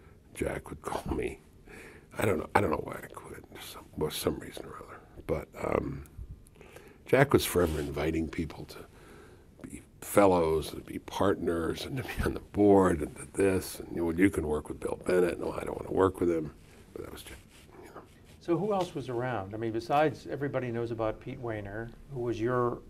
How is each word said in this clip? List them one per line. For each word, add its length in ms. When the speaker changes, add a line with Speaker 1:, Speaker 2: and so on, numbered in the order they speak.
Speaker 1:
Jack 360
would 120
call 340
me. 240
I 80
don't 140
know, 160
I 60
don't 100
know 120
why 200
I 100
quit. 380
There's 140
some, 200
well, 140
some 280
reason 260
or 120
other. 220
But, 200
um, 400
Jack 280
was 120
forever 340
inviting 480
people 380
to 120
be 140
fellows 720
and 120
to 60
be 80
partners 840
and 120
to 60
be 220
on 80
the 60
board 600
and 160
to 160
this. 460
And, 240
"Well, 120
you 140
can 180
work 220
with 100
Bill 260
Bennett." 340
"No, 120
I 120
don't 160
wanna 160
work 240
with 120
him." 220
But 120
that 60
was 120
Jack, 140
you 60
know. 120
Speaker 2:
So 160
who 160
else 200
was 160
around? 460
I 20
mean, 140
besides, 560
everybody 440
knows 200
about 280
Pete 220
Wehner, 480
who 80
was 180
your 400